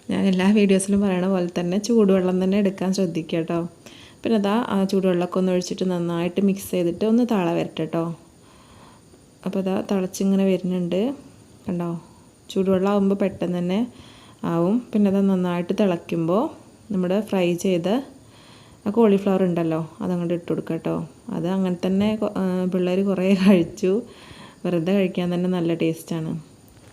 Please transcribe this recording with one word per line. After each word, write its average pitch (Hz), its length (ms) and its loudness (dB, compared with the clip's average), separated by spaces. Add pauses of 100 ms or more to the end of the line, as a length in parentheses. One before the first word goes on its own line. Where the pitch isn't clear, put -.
ഞാൻ 202 160 -2
എല്ലാ 185 260 2
വീഡിയോസിലും 202 500 4
പറയണ 185 260 0
പോലെ 185 240 0
തന്നെ 175 280 -2
ചൂടുവെള്ളം 190 600 2
തന്നെ 185 180 2
എടുക്കാൻ 190 360 0
ശ്രദ്ധിക്കുക 170 500 -2
ട്ടോ. 170 180 -4 (560)
പിന്നെ 233 200 0
അതാ 202 160 0 (140)
ആ - 160 -2
ചൂടുവെള്ളമൊക്കെ 185 560 0
ഒന്ന് 185 120 2
ഒഴിച്ചിട്ട് 180 340 -2
നന്നായിട്ട് 175 560 -2
മിക്സ് 196 300 0
ചെയ്തിട്ട് 175 340 -2
ഒന്ന് 226 200 2
തള 202 280 0
വരട്ടെ 165 320 -4
ട്ടോ. 165 160 -4 (1400)
അപ്പോൾ 190 180 -4
അതാ 190 220 -2
തിളച്ചിങ്ങനെ 196 640 0
വരുന്നുണ്ട്, 180 560 0 (600)
കണ്ടോ? 175 280 -4 (600)
ചൂടുവെള്ളം 190 420 2
ആകുമ്പോൾ 196 300 2
പെട്ടെന്ന് 180 380 -2
തന്നെ 180 200 0 (640)
ആവും. 170 320 2 (120)
പിന്നെ 208 220 2
അത് 196 140 2
നന്നായിട്ട് 180 540 0
തിളയ്ക്കുമ്പോൾ 175 680 0 (460)
നമ്മുടെ 185 320 0
ഫ്രൈ 196 240 0 (120)
ചെയ്ത 180 300 0 (920)
ആ 208 120 -4
കോളിഫ്ലവർ 196 520 4
ഉണ്ടല്ലോ, 165 380 0 (180)
അതങ്ങോട്ട് 175 340 -2
ഇട്ട് 170 160 -4
കൊടുക്കുക 160 280 -4
ട്ടോ. 165 200 -4 (320)
അത് - 180 -4
അങ്ങനെ 185 300 0
തന്നെ 190 380 0
കൊ-, 208 200 -4
ആ, 190 80 -2 (240)
പിള്ളേർ 180 360 0
കുറേ 190 260 0 (100)
കഴിച്ചു. 185 540 4 (680)
വെറുതെ 175 340 -2
കഴിക്കാൻ 185 360 0
തന്നെ 175 200 0
നല്ല 170 260 0
ടേസ്റ്റാണ്, 160 560 -4 (600)